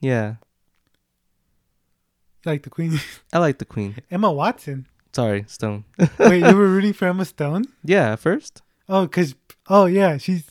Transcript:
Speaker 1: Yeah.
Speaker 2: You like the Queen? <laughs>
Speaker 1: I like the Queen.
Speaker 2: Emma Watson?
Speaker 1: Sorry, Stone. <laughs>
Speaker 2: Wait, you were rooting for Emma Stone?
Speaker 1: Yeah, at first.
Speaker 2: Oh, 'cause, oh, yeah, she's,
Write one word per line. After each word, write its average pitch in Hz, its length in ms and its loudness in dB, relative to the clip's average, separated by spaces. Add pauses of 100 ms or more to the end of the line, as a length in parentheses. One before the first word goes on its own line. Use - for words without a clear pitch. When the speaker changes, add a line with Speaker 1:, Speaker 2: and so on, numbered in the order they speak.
Speaker 1:
Yeah. 113 360 -4 (2000)
Speaker 2:
You 160 80 -4
like 147 100 -6
the - 80 -18
Queen? 160 280 -4 (160)
<laughs> - 200 -20
Speaker 1:
I 165 40 2
like 156 200 0
the - 80 -10
Queen. 104 300 -8 (140)
Speaker 2:
Emma 190 220 0
Watson? 143 540 -6 (260)
Speaker 1:
Sorry, 104 360 -2
Stone. 104 360 -8 (180)
<laughs> - 160 -2
Speaker 2:
Wait, 196 220 6
you 202 160 6
were 202 120 4
rooting 196 260 0
for 190 140 -4
Emma 185 180 -4
Stone? 160 400 -6 (180)
Speaker 1:
Yeah, 151 280 2
at 113 80 -8
first. - 420 -4 (260)
Speaker 2:
Oh, 190 200 0
'cause, 160 260 -2 (340)
oh, 196 180 6
yeah, 180 300 2
she's, 170 340 -6